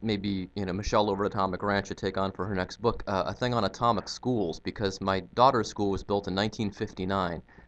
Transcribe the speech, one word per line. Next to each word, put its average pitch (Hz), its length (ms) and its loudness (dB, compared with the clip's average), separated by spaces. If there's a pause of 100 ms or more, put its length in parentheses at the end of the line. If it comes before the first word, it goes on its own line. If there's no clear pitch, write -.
maybe, 98 540 -2
you 101 100 -4
know, 92 80 -2
Michelle 104 360 2
over 98 160 2
at 98 80 0
Atomic 95 280 0
Ranch 101 280 0
should 95 80 -8
take 95 200 -2
on 95 140 0
for 92 140 -4
her 104 100 -2
next 92 260 -4
book, 110 240 0
uh, 95 220 0
a 98 60 -2
thing 123 200 -2
on 113 120 2
atomic 107 440 0
schools, 104 500 -2
because 95 400 -4
my 95 200 0 (160)
daughter's 120 320 6
school 101 240 0
was 95 120 -2
built 101 240 -2
in 92 60 -2
nineteen 104 380 0
fifty-nine. 92 680 -2 (260)